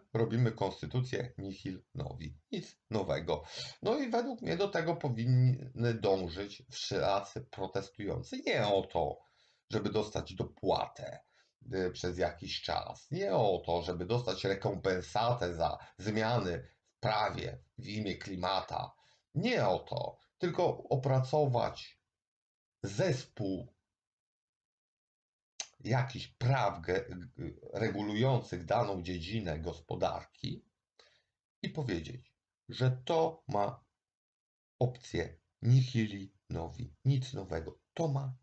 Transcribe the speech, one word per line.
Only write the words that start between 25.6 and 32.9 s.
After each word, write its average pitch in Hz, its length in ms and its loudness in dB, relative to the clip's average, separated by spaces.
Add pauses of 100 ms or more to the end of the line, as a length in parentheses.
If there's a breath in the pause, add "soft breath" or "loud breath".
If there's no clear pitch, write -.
jakichś 123 480 -2
praw 120 540 2
ge-, 90 240 0 (320)
g-, 80 160 -6 (200)
regulujących 104 920 2
daną 98 380 0
dziedzinę 87 560 -4
gospodarki - 1080 -4 (960 soft breath)
i - 80 -2
powiedzieć, 107 640 -6 (360)
że 127 360 2